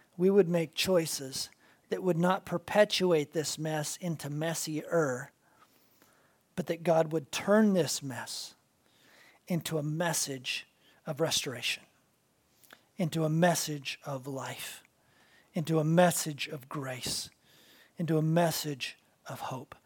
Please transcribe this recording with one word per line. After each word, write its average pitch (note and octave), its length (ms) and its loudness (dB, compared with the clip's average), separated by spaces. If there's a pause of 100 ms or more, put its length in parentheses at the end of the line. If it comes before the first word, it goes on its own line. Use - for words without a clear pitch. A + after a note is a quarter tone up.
(180)
we F3+ 120 4
would G3 200 6
make E3+ 240 0
choices D#3 760 0 (400)
that F#3+ 140 -4
would F3 140 2
not F3+ 280 2
perpetuate F3+ 840 2
this D3+ 260 -4
mess D#3 440 -4
into D#3+ 280 -6
messier, D#3 1040 -2 (1200)
but F3 120 -6
that E3+ 160 -6
God D#3+ 300 2
would D3+ 180 -4
turn G#3 420 4
this D3+ 300 0
mess - 520 -10 (920)
into D#3+ 300 -4
a D3 60 -2
message D3+ 840 -4 (380)
of D3+ 160 -4
restoration, - 640 -2 (1120)
into E3 260 0
a D#3 60 2
message D#3 760 0
of C3+ 220 -8
life, B2 560 -10 (680)
into D#3+ 260 0
a D3+ 40 4
message D#3+ 640 4
of C3+ 180 -12
grace, C3 600 -6 (680)
into D#3+ 200 0
a D3+ 40 2
message D#3 760 0 (300)
of C3+ 120 -12
hope. - 360 -10 (100)